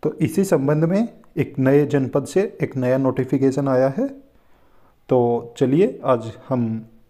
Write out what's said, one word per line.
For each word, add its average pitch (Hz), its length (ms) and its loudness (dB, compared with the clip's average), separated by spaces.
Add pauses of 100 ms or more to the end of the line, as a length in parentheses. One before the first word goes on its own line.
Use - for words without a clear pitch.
तो 156 120 -2
इसी 160 300 0
संबंध 151 400 2
में 196 240 0 (280)
एक 143 220 -4
नए 139 280 4
जनपद 135 380 -2
से 185 180 -2 (200)
एक - 140 -6
नया 127 220 0
नोटिफिकेशन 135 720 0
आया 131 200 2
है, 214 180 -2 (1000)
तो 120 500 0
चलिए 147 460 2
आज 117 260 0 (180)
हम 113 360 -2 (260)